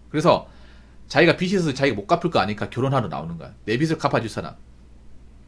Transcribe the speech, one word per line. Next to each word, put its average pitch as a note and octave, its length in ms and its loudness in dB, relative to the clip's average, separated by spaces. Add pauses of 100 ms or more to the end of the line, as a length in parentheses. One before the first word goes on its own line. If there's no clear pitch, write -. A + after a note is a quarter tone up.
그래서 D3 400 2 (580)
자기가 D#3 300 4
빚이 F#3 180 -2
있어서 E3 180 2
자기가 C#3 220 0
못 - 120 -8
갚을 F3 240 2
거 A#2 80 2
아니까 G#2 300 -2
결혼하러 B2+ 380 0
나오는 D#2+ 300 -8
거야. C#2 160 -14 (120)
내 A2+ 120 -2
빚을 D#3 200 0
갚아줄 B2+ 320 0
사람. E2+ 260 -10 (920)